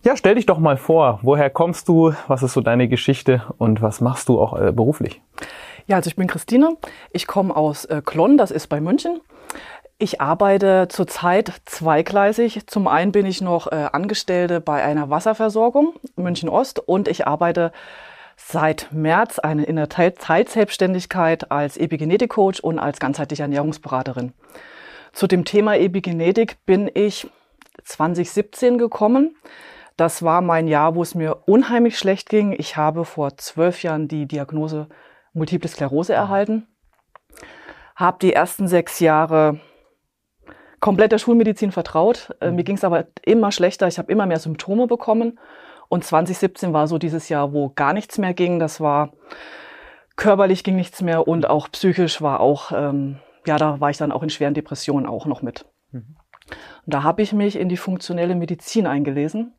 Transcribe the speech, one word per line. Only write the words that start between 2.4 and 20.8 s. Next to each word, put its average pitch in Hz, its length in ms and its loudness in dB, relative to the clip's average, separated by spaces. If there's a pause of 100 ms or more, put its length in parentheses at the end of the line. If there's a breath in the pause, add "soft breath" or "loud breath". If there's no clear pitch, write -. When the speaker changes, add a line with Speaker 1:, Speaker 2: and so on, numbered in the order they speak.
Speaker 1:
ist 131 120 -2
so 127 80 0
deine 120 260 2
Geschichte 123 540 0 (160)
und 110 240 2
was 107 180 -2
machst 123 300 -2
du 117 100 4
auch, - 180 0
äh, 101 140 2
beruflich? 117 480 -2 (680 loud breath)
Speaker 2:
Ja, 196 80 2
also 175 120 0
ich - 80 -8
bin 190 100 0
Christine. 277 520 2 (320 loud breath)
Ich - 160 -6
komme 190 280 -2
aus, 151 300 0
äh, 151 180 -4
Klonn, 208 360 4
das 202 120 4
ist - 180 -6
bei 147 120 -2
München. 311 400 -2 (760 loud breath)
Ich - 200 -4
arbeite 190 720 4
zurzeit 180 640 0 (140)
zweigleisig. 202 1000 0
Zum 196 220 0
einen 180 240 2
bin 202 140 2
ich 190 160 -4
noch, 175 280 -2
äh, 147 220 -2
Angestellte 180 720 -2
bei 151 200 -2
einer 147 280 0
Wasserversorgung 220 840 0 (240)
München 175 320 -4
Ost 247 300 0
und 190 280 -2
ich - 200 -2
arbeite 165 440 0 (680 loud breath)
seit 156 560 -4
März 160 460 0
eine, 151 260 0
in 160 120 -2
der 151 140 -2
Teil-, 180 220 2
Teilselbstständigkeit 180 1400 0